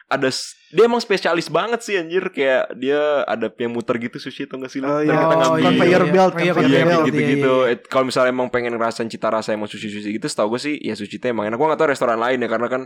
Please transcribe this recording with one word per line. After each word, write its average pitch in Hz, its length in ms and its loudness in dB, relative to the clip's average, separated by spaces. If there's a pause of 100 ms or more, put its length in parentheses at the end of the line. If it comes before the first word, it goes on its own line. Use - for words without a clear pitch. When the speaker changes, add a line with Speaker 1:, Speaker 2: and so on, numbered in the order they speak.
Speaker 1:
ada 135 200 0
s-, - 300 -6 (100)
dia 175 160 4
emang 233 140 4
spesialis 180 500 0
banget 190 320 -2
sih 214 160 -8
anjir. 175 320 -2
Kayak 135 460 0
dia 131 240 0 (240)
ada 113 320 -2
yang 120 160 -4
muter 117 280 -2
gitu 117 200 -8
sushi, 135 260 -10
tau 139 140 -12
gak 131 100 -10
sih 135 140 -8
lu? 135 80 -4
Speaker 2:
Oh, 147 80 0
Speaker 1:
Ntar 151 80 0
Speaker 2:
iya. 151 160 2
Speaker 1:
kita 160 160 2
ngambil. 165 80 2
Speaker 3:
Oh, 160 100 2
iya, 160 140 2
Speaker 2:
Conveyor 180 320 4
Speaker 3:
iya. 175 80 2
Speaker 2:
belt, 185 240 4
Speaker 3:
Iya, - 0 -
Speaker 2:
conveyor 170 80 -4
Speaker 1:
Iya, 175 160 0
Speaker 3:
conveyor 151 240 4
Speaker 2:
belt. 165 80 4
Speaker 3:
belt, 165 180 4
Speaker 1:
gitu-gitu. 143 480 2
Speaker 3:
iya, 127 140 4
iya. - 20 2
Speaker 1:
Eh, 117 140 -6
kalau 131 200 0
misalnya 127 260 2
emang 127 180 -2
pengen 120 240 -2
ngerasain 117 340 -2
cita 110 220 -4
rasa 110 240 0
emang 107 160 -4
sushi-sushi 104 420 -10
gitu, 110 140 -6
setahu 117 240 -2
gue 123 140 -4
sih 147 160 -4
ya - 140 -6
sushi 104 220 -10
itu 104 100 -8
emang 113 200 -2
enak. 110 100 -4
Gue 147 140 2
gak 151 80 0
tau 160 100 2
restoran 127 300 0
lain 123 200 0
ya, 120 120 -2
karena 113 180 -2
kan 127 180 -4